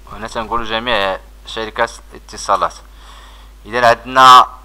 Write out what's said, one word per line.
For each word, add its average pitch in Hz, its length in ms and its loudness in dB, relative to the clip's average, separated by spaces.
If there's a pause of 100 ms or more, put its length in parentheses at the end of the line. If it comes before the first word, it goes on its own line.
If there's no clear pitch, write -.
(120)
وهنا 107 160 -14
تنقول 113 360 -8
جميع 107 540 -4 (280)
شركات 113 460 -8 (200)
الاتصالات. - 640 -8 (920)
إذا 117 220 0
عندنا، 127 580 4 (180)